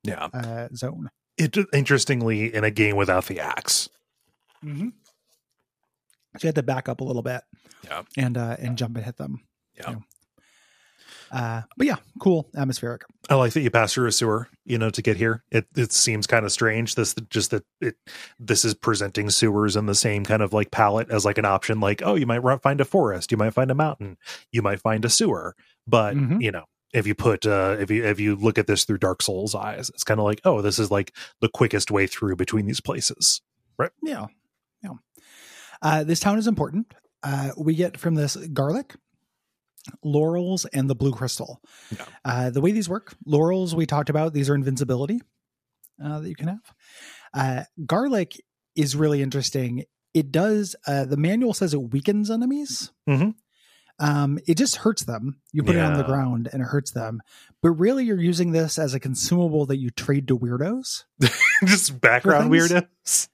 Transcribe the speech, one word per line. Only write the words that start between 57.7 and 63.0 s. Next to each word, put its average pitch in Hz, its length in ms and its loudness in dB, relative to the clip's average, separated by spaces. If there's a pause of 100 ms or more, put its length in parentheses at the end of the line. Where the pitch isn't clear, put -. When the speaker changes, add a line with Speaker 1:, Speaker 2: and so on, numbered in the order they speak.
Speaker 2:
really, 226 340 2
you're 202 140 0
using 175 320 2
this 160 280 0
as 139 160 -2
a 131 40 -2
consumable 151 680 0
that 139 100 0
you 127 140 -4
trade 139 380 0
to 127 80 4
weirdos. 139 640 -4 (160)
Speaker 1:
<laughs> - 460 2
Just 180 360 2
background 139 500 6
Speaker 2:
For 165 160 6
things. 170 40 2
Speaker 1:
weirdos. - 640 0